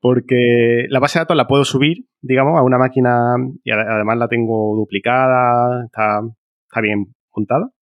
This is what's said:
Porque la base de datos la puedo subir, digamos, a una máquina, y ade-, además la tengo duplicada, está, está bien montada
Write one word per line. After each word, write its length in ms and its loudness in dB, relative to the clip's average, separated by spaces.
Porque 880 2
la 120 -2
base 180 0
de 40 -2
datos 140 -2
la 100 2
puedo 180 2
subir, 420 0
digamos, 380 0
a 40 4
una 160 2
máquina, 580 2
y 80 -8
ade-, 180 -2
además 300 -2
la 100 -2
tengo 480 -2
duplicada, 1080 0
está, 340 -2
está 120 -6
bien 340 -4
montada 360 -4